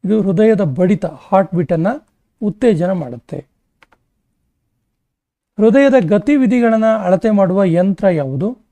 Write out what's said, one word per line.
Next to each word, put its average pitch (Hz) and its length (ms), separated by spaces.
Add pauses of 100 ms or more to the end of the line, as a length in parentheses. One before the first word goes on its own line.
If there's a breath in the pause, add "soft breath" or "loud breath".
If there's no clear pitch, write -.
ಇದು 208 180
ಹೃದಯದ 202 380
ಬಡಿತ, 180 440
ಹಾರ್ಟ್ 185 500
ಬೀಟ್ 170 180
ಅನ್ನ 165 140 (560)
ಉತ್ತೇಜನ 196 500
ಮಾಡುತ್ತೆ. 135 560 (2000)
ಹೃದಯದ 240 480
ಗತಿವಿಧಿಗಳನ್ನ 226 880
ಅಳತೆ 190 340
ಮಾಡುವ 196 340
ಯಂತ್ರ 185 440
ಯಾವುದು? 151 640